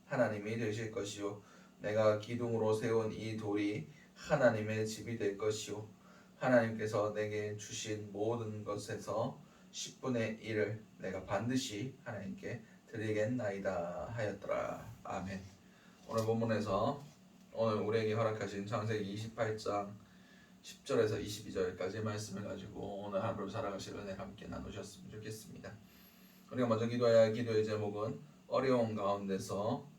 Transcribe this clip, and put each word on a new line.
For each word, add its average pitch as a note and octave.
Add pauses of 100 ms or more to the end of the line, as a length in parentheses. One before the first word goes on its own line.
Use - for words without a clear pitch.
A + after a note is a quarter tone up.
하나님이 A2
되실 A2
것이요 G2+ (380)
내가 G#2+
기둥으로 A#2
세운 A2+
이 A2
돌이 G#2 (200)
하나님의 A2
집이 A2
될 G2+
것이요 G#2+ (520)
하나님께서 A2
내게 G#2
주신 G#2
모든 G#2+
것에서 G#2 (320)
십 -
분의 A2+
일을 A2 (140)
내가 F#2
반드시 G#2+
하나님께 G2+ (220)
드리겠나이다 G#2+
하였더라. G#2+ (140)
아멘. F#2 (640)
오늘 A2+
본문에서 A2+ (480)
오늘 G#2+
우리에게 G#2+
허락하신 G#2+
창세기 G#2+
이십팔 A2
장 G2+ (680)
십 -
절에서 G#2+
이십이 -
절까지의 F#2+
말씀을 G#2
가지고 G2+
오늘 G3
하루 G2
살아가실 -
은혜를 G2
함께 -
나누셨으면 -
좋겠습니다. - (800)
우리가 B2
먼저 A2+
기도해야 A#2
할 A2
기도의 A2
제목은 G#2+ (300)
어려운 A#2+
가운데서 G2+ (120)